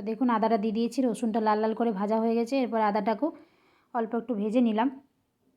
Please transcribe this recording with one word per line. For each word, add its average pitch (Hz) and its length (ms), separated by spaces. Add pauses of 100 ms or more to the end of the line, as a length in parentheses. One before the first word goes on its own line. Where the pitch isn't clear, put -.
দেখুন 226 280
আদাটা 220 280
দিয়ে 208 180
দিয়েছি, 233 240
রসুনটা 233 400
লাল 214 200
লাল 220 140
করে 233 180
ভাজা 202 260
হয়ে 226 180
গেছে। 233 260
এরপর 226 180 (100)
আদাটাকেও 220 380 (640)
অল্প 226 260
একটু 233 140
ভেজে 214 260
নিলাম। 233 280 (680)